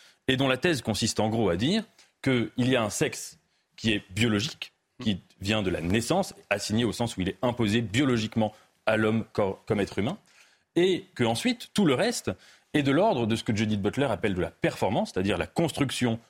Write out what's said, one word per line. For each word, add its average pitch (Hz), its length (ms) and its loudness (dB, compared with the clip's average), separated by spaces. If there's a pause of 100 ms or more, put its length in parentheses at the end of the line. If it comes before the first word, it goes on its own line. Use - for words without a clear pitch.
(260)
et 131 100 2
dont 135 120 2
la 131 100 2
thèse 165 240 0
consiste - 380 -2
en 110 100 2
gros 113 180 2
à 87 80 2
dire 170 260 0 (400)
qu'il 123 360 0
y 127 180 2
a 117 60 2
un 104 80 -2
sexe - 480 -6 (380)
qui 113 160 0
est 101 180 -2
biologique, 107 600 -2 (300)
qui 107 180 -2 (200)
vient 107 220 0
de 92 80 0
la 82 100 -2
naissance, 113 540 0 (160)
assigné 104 340 0
au 104 80 0
sens - 240 -4
où - 60 -2
il 95 80 0
est - 100 -8
imposé 117 400 0
biologiquement 110 720 0 (320)
à 110 120 2
l'homme 110 360 2
co-, 98 340 0
comme 104 140 0
être - 180 -2
humain, 127 200 -2 (580)
et 180 380 0
que 123 100 0
ensuite, 117 500 -2
tout 208 100 4
le 151 100 6
reste 185 360 -2 (440)
est 151 80 4
de 139 100 2
l'ordre 156 340 2
de 107 80 2
ce 110 80 -4
que 110 140 -2
Judith 107 240 0
Butler 104 300 0
appelle 101 240 -2
de 90 60 -2
la 82 100 -2
performance, 151 640 -2
c'est-à-dire 95 260 0
la 82 80 -2
construction 123 840 -2